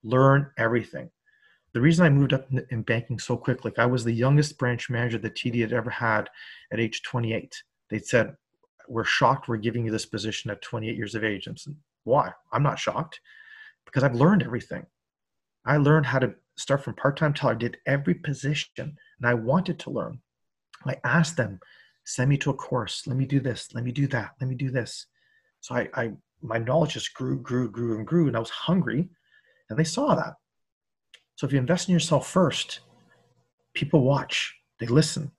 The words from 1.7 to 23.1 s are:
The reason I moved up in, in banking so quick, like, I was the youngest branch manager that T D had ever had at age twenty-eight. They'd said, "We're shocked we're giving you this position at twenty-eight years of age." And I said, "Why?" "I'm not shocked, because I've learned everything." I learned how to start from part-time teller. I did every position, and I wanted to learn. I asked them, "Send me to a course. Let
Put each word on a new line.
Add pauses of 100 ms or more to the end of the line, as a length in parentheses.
The
reason
I
moved
up
in,
in
banking
so
quick,
like,
I
was
the
youngest
branch
manager
that
T
D
had
ever
had (420)
at
age
twenty-eight. (360)
They'd
said, (500)
"We're
shocked
we're
giving
you
this
position
at
twenty-eight
years
of
age."
And
I
said, (280)
"Why?" (200)
"I'm
not
shocked, (680)
because
I've
learned
everything." (800)
I
learned
how
to (220)
start
from
part-time
teller.
I
did
every
position, (220)
and
I
wanted
to
learn. (680)
I
asked
them, (440)
"Send
me
to
a
course.
Let